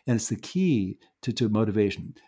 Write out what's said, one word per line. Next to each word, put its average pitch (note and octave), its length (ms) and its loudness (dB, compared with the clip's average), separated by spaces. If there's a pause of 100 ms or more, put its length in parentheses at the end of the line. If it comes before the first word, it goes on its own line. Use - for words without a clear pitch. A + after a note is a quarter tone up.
and B2 80 2
it's G#2+ 140 -2
the G#2+ 80 -4
key B2 600 0 (260)
to, A#2 100 -2
to A#2 160 0
motivation, G#2 640 0 (140)